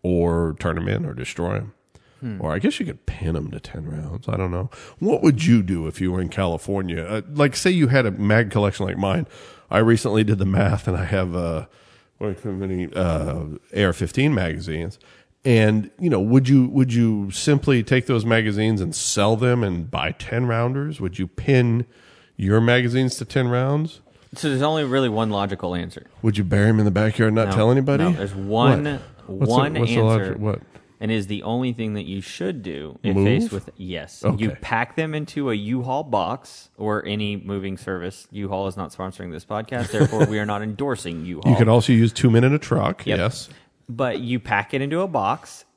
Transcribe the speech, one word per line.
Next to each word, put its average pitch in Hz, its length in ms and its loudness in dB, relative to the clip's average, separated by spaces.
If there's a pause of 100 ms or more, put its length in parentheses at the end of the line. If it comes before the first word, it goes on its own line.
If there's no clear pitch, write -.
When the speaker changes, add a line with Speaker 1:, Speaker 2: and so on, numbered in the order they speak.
Speaker 1:
or 85 560 2
turn 82 180 -2
'em 85 100 -4
in 104 180 -2
or 143 80 -8
destroy 87 420 -6
'em. 104 180 -8 (460)
Speaker 2:
Hmm. 113 220 -8
Speaker 1:
Or 80 120 -2
I 90 60 -2
guess 285 200 -2
you 196 60 -6
could - 200 -12
pin 82 300 -4
'em - 160 -6
to - 80 -12
ten - 260 -12
rounds. 78 420 -10
I - 100 -4
don't 92 140 -4
know. 90 180 -6 (300)
What 202 240 0
would 156 220 4
you 117 160 6
do 90 260 -2
if 78 140 -8
you 92 100 0
were 92 100 -2
in 85 80 -4
California? 90 760 -4
Uh, 104 180 -6 (120)
like, 147 220 2
say - 160 0
you 165 160 4
had 127 180 4
a 104 60 2
mag 104 400 2
collection 101 340 0
like 90 120 -4
mine. 95 300 0 (420)
I 98 100 4
recently 113 440 4
did 107 160 2
the 98 60 0
math, 95 420 2
and 92 100 0
I 90 80 -2
have, 92 300 -2
uh, 82 300 -4 (520)
what, 101 260 -6
how 107 80 -6
many, 92 420 -4
uh, 80 500 -2 (300)
A 101 120 0
R 90 80 2
fifteen 131 400 0
magazines. 82 640 -4 (480)
And, 107 540 4
you 175 100 0
know, 117 100 2
would 123 300 4
you, 131 200 6
would 131 240 2
you 110 380 2
simply 139 520 2
take 127 240 2
those 117 180 0
magazines 110 560 2
and 87 140 -4
sell 107 400 0
them 123 280 0
and 87 260 -4
buy 76 240 -4
ten 120 340 -4
rounders? 131 520 -2
Would 92 200 -6
you 90 80 -4
pin 120 580 2 (500)
your 98 240 2
magazines 123 580 2
to 117 80 -8
ten 127 220 0
rounds? 135 540 -2 (340)
Speaker 2:
So 160 140 -4
there's 131 140 0
only 156 200 0
really 131 260 2
one 110 200 0
logical 98 460 -4
answer. 87 320 -8 (160)
Speaker 1:
Would 110 140 2
you 107 60 0
bury 101 260 4
'em 110 100 4
in 107 60 4
the 104 60 4
backyard 110 380 2
and 107 60 2
not 113 140 2
Speaker 2:
No, 95 60 0
Speaker 1:
tell 110 160 4
anybody? 139 340 2
Speaker 2:
no, 180 80 4
there's 101 220 -4
one, 113 500 2
Speaker 1:
What? 143 160 -6 (260)
What's 98 240 0
the, 123 60 4
Speaker 2:
one 143 180 2
Speaker 1:
what's 117 160 2
the 120 80 2
Speaker 2:
answer, 110 40 4
Speaker 1:
logic? 110 360 0
What? 107 220 -4 (380)
Speaker 2:
and 107 120 -4
is 104 160 -2
the 104 160 -6
only 123 300 -2
thing 110 200 -6
that 104 120 -6
you 95 160 -6
should 175 420 -8
do 76 400 -10
if 98 120 0
Speaker 1:
Move? 98 100 6
Speaker 2:
faced 175 280 2
with, - 240 -10
yes. 90 460 -12
You 107 260 0
Speaker 1:
Okay. - 120 -6
Speaker 2:
pack 120 340 -4
them 160 180 -4
into 147 380 -4
a - 20 0
U-Haul 123 500 -4
box 117 760 -4
or 107 280 -2
any 104 320 -4
moving 95 400 -6
service. 92 540 -8
U-Haul 98 360 -4
is 92 80 -6
not 95 160 -8
sponsoring 92 400 -10
this 80 140 -12
podcast, 117 460 -6
therefore 110 340 4
we 107 140 -2
are 104 60 -2
not 104 160 -4
<laughs> 107 80 -6
endorsing 104 560 -6
U-Haul. 87 260 0
Speaker 1:
You 113 60 6
could 110 120 4
also 117 240 6
use 113 180 6
two - 200 2
men 117 120 6
in 131 100 4
a 151 60 0
truck, - 460 -2
Speaker 2:
Yep. 104 120 0
Speaker 1:
yes. 98 320 -4 (400)
Speaker 2:
But 123 320 -4
you 120 180 -2
pack 104 340 -2
it 135 80 -2
into 143 200 -2
a 196 60 -2
box 120 580 -4 (120)